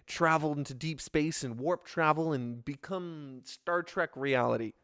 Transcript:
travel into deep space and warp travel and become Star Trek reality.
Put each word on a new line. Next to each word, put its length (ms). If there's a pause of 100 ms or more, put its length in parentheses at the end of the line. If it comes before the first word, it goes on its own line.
travel 480
into 220
deep 260
space 420
and 160
warp 240
travel 480
and 320
become 800
Star 380
Trek 340
reality. 580 (100)